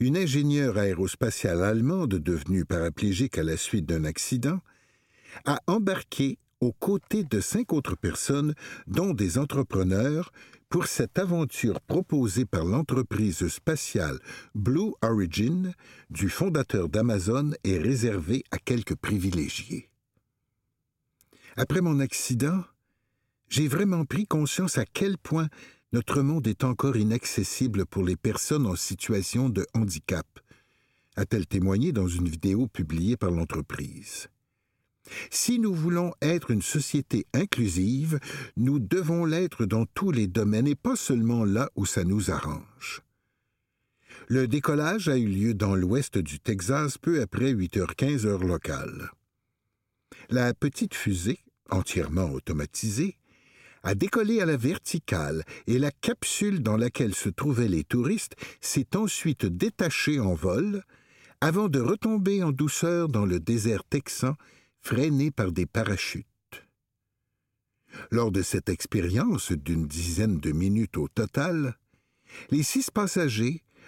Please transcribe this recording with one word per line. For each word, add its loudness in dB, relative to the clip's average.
une 2
ingénieure 2
aérospatiale 0
allemande 2
devenue 0
paraplégique 0
à 2
la 0
suite -2
d'un 0
accident, -2
a 0
embarqué 0
aux 2
côtés -2
de 0
cinq -2
autres -2
personnes, -2
dont 0
des 0
entrepreneurs, 0
pour 0
cette -2
aventure 0
proposée 0
par -2
l'entreprise 0
spatiale -2
Blue 0
Origin, 2
du -2
fondateur 0
d'Amazon 2
et 2
réservée 0
à -4
quelques -2
privilégiés. -2
Après 2
mon 4
accident, -2
j'ai 2
vraiment 2
pris -2
conscience 0
à 2
quel -2
point -2
notre 0
monde 2
est 0
encore 0
inaccessible 0
pour -2
les 2
personnes 0
en 0
situation -2
de 0
handicap, -2
a-t-elle -2
témoigné 2
dans 2
une 0
vidéo 0
publiée -2
par -2
l'entreprise. -6
Si 0
nous 2
voulons 2
être 0
une 4
société 0
inclusive, 2
nous 4
devons 0
l'être 0
dans 2
tous -2
les 2
domaines 2
et 2
pas -2
seulement 2
là 2
où 0
ça 0
nous 2
arrange. -8
Le 2
décollage 0
a 4
eu 2
lieu 2
dans 2
l'ouest 0
du -4
Texas -2
peu 0
après 0
huit -2
heures -2
quinze 0
heure 0
locale. -4
La 2
petite -4
fusée, -2
entièrement -2
automatisée, -4
a -2
décollé 2
à 2
la 2
verticale -2
et 2
la 0
capsule -2
dans 2
laquelle 0
se -4
trouvaient 0
les 0
touristes 0
s'est -2
ensuite 0
détachée 0
en 2
vol 0
avant 2
de 2
retomber 2
en 2
douceur 0
dans 2
le 2
désert 0
texan, -2
freinée 2
par 0
des 0
parachutes. -2
Lors 2
de 2
cette -2
expérience 0
d'une -2
dizaine 0
de -2
minutes 0
au -2
total, -2
les 2
six -2
passagers 0